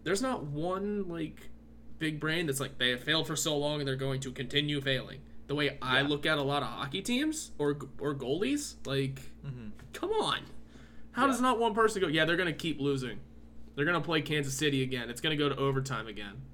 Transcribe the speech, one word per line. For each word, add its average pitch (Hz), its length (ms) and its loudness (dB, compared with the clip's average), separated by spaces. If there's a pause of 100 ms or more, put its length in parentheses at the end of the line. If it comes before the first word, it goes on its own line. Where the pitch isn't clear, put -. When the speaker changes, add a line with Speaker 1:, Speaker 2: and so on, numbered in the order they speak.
Speaker 1:
There's 196 180 2
not 254 220 -2
one, 185 640 -2
like, 165 420 -6 (500)
big 156 200 0
brain 160 280 0
that's 135 120 0
like, - 200 -4
"They 123 100 4
have 123 140 0
failed 160 240 2
for 160 100 -2
so 151 180 0
long, 147 240 0
and 143 80 -2
they're 135 80 0
going 135 260 0
to 131 120 -6
continue 143 480 0
failing." 131 400 0 (240)
The 139 100 -2
way 147 260 2
I 127 200 4
Speaker 2:
Yeah. 143 60 4
Speaker 1:
look 147 180 2
at 156 120 4
a 143 40 0
lot 139 220 2
of 117 60 -2
hockey 135 320 -4
teams 277 580 0
or, 147 180 2 (220)
or 147 140 0
goalies, 180 600 0 (100)
like, 135 360 0 (240)
Speaker 2:
Mm-hmm. 123 240 -8 (240)
Speaker 1:
come 370 180 -2
on. 403 280 2 (760)
How 240 80 2
Speaker 2:
Yeah. 277 60 6
Speaker 1:
does 247 120 4
not 254 200 4
one 226 140 4
person 214 280 4
go, 180 80 4
"Yeah, 160 160 6
they're 170 100 4
gonna 175 160 2
keep 151 300 -2
losing. 127 380 0 (560)
They're 143 100 2
gonna 170 160 4
play 160 220 2
Kansas 135 320 0
City 139 260 2
again. 127 300 -2
It's 120 100 -8
gonna 156 160 0
go 143 120 4
to - 60 0
overtime 131 520 0
again." 101 340 -10 (120)